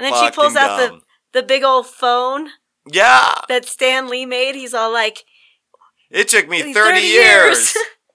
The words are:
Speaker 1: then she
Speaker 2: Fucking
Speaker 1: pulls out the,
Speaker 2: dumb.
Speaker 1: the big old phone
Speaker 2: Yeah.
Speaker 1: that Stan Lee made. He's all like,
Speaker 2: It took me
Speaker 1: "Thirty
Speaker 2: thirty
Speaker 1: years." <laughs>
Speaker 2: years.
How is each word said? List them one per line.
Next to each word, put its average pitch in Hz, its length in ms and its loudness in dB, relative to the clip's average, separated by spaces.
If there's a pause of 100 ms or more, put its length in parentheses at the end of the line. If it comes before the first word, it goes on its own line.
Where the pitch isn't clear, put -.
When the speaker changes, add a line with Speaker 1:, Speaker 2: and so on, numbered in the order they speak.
Speaker 1:
then 269 80 -4
she 240 60 0
Speaker 2:
Fucking 233 160 2
Speaker 1:
pulls 294 200 0
out - 240 0
the, 247 100 0
Speaker 2:
dumb. 82 120 -20 (320)
Speaker 1:
the 247 100 -2
big 262 200 -2
old 262 240 0
phone 254 600 -4 (360)
Speaker 2:
Yeah. 220 480 4 (160)
Speaker 1:
that 247 160 -2
Stan 262 440 -4
Lee 254 160 -8
made. 254 300 -4
He's 254 180 -14
all 226 180 -4
like, 220 320 -4 (880)
Speaker 2:
It 202 160 -2
took 208 200 2
me 170 140 -4
Speaker 1:
"Thirty 285 120 -8
Speaker 2:
thirty 214 340 2
Speaker 1:
years." - 500 4
<laughs> - 180 -2
Speaker 2:
years. - 20 -2 (380)